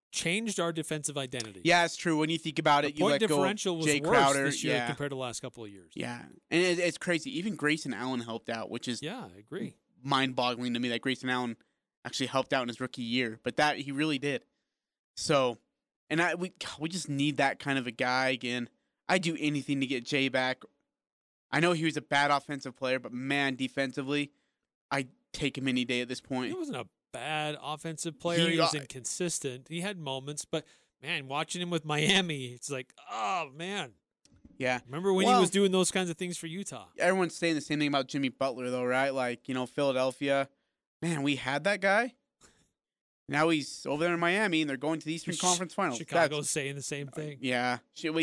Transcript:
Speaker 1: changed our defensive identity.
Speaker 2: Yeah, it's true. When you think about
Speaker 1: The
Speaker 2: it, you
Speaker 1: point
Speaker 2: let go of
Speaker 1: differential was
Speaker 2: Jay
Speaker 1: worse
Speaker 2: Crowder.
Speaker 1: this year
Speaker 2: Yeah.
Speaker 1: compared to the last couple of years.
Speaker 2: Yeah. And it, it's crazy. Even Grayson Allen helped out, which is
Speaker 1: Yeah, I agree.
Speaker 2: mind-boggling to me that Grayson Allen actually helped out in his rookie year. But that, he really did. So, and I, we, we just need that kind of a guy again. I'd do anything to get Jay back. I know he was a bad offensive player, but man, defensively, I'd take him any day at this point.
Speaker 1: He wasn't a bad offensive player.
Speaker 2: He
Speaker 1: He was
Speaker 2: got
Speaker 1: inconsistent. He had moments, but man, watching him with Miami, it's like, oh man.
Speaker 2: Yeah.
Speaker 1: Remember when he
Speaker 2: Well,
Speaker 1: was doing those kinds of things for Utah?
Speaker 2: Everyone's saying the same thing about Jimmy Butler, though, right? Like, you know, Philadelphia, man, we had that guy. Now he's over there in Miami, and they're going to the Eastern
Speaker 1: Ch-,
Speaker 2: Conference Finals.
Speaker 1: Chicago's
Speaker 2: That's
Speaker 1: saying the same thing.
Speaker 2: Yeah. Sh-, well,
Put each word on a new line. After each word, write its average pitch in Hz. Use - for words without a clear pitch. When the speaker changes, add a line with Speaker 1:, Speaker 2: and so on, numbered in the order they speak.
Speaker 1:
changed 202
our 170
defensive 151
identity. 123
Speaker 2:
Yeah, 170
it's 165
true. 160
When 156
you 165
think 160
about 147
Speaker 1:
The 147
Speaker 2:
it, 143
you -
Speaker 1:
point -
Speaker 2:
let 143
go 226
of 196
Speaker 1:
differential 185
was 160
Speaker 2:
Jay 147
Speaker 1:
worse 151
Speaker 2:
Crowder. 139
Speaker 1:
this 139
year 127
Speaker 2:
Yeah. 120
Speaker 1:
compared 139
to 139
the 131
last 123
couple 123
of 107
years. 95
Speaker 2:
Yeah. 120
And 165
it, 175
it's 175
crazy. 151
Even 190
Grayson 147
Allen 127
helped 117
out, 113
which 113
is 117
Speaker 1:
Yeah, 196
I 95
agree. 180
Speaker 2:
mind-boggling 123
to 120
me 123
that 117
Grayson 127
Allen 123
actually 123
helped 131
out 135
in 120
his 117
rookie 127
year. 117
But 123
that, 147
he 139
really 147
did. 135
So, 131
and 156
I, 170
we, 180
we 160
just 175
need 143
that 135
kind 135
of 123
a 123
guy 127
again. 123
I'd 190
do 160
anything 143
to 131
get 123
Jay 135
back. 127
I 143
know 170
he 160
was 160
a 143
bad 143
offensive 139
player, 131
but 120
man, 135
defensively, 135
I'd 135
take 143
him 135
any 127
day 123
at 120
this 123
point. 127
Speaker 1:
He 370
wasn't 285
a 113
bad 151
offensive 156
player. 170
Speaker 2:
He 165
Speaker 1:
He 160
was 165
Speaker 2:
got 147
Speaker 1:
inconsistent. 131
He 165
had 196
moments, 143
but 156
man, 143
watching 160
him 175
with 165
Miami, 151
it's 123
like, 131
oh 196
man. 170
Speaker 2:
Yeah. 127
Speaker 1:
Remember 170
when 190
he 233
Speaker 2:
Well, 240
Speaker 1:
was 175
doing 196
those 185
kinds 185
of 160
things 180
for 165
Utah? 160
Speaker 2:
Everyone's 180
saying 165
the 151
same 151
thing 147
about 139
Jimmy 139
Butler, 123
though, 127
right? 131
Like, 123
you 131
know, 127
Philadelphia, 139
man, 160
we 139
had 135
that 196
guy. 202
Now 151
he's 156
over 143
there 175
in 170
Miami, 175
and 147
they're 135
going 151
to -
the 151
Eastern 170
Speaker 1:
Ch-, 151
Speaker 2:
Conference 180
Finals. 147
Speaker 1:
Chicago's 151
Speaker 2:
That's -
Speaker 1:
saying 139
the 139
same 143
thing. 147
Speaker 2:
Yeah. 123
Sh-, -
well, 160